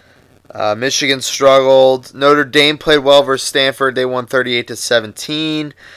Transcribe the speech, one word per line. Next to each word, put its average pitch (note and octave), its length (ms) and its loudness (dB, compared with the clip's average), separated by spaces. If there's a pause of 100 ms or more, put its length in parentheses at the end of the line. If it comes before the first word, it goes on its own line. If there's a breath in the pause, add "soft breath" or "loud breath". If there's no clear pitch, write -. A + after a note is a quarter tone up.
(500 soft breath)
Uh, G#2+ 260 -4
Michigan C3+ 440 -2
struggled. C3 920 2
Notre C#3+ 320 2
Dame D3 320 0
played D3+ 220 0
well C#3 220 4
versus C3 260 -4
Stanford. C3+ 480 -2
They B2+ 100 -2
won B2+ 220 -6
thirty-eight B2 400 -4
to A#2+ 80 -12
seventeen. D3+ 1000 -6 (240 loud breath)